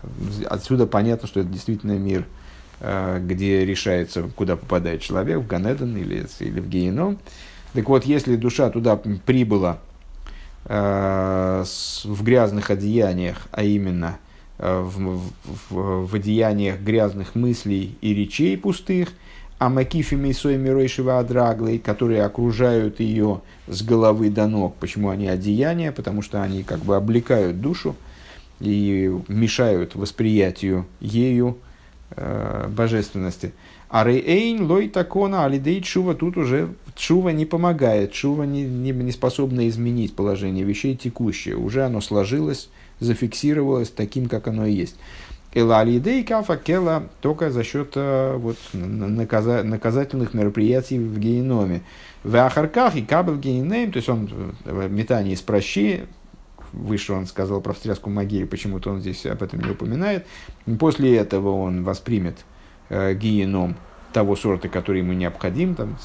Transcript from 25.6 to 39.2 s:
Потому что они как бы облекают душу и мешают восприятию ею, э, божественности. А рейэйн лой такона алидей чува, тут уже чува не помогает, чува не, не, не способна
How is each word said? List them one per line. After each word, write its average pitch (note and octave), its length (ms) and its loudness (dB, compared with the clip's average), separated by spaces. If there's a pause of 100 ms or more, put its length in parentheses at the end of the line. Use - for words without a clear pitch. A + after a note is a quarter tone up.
Потому A#2 300 -4
что G#2 220 -4
они F#2+ 200 -4
как F2 160 -6
бы F#2 160 0
облекают G#2 680 2
душу D3 340 -2 (640)
и G2+ 520 2 (180)
мешают G#2 640 2
восприятию G2 880 0 (140)
ею, A#2+ 580 2 (540)
э, G#2+ 560 -6
божественности. G#2 880 -2 (360)
А - 160 4
рейэйн G3 640 2
лой G3 160 4
такона F#3+ 560 0
алидей C#3 380 0
чува, F3+ 340 0
тут F3 220 -2
уже D3+ 320 0 (260)
чува F3 380 2
не D#3 120 0
помогает, C#3+ 680 2
чува C#3+ 320 0
не, C#3 180 -2
не, B2+ 280 -2
не B2 200 -2
способна B2+ 560 0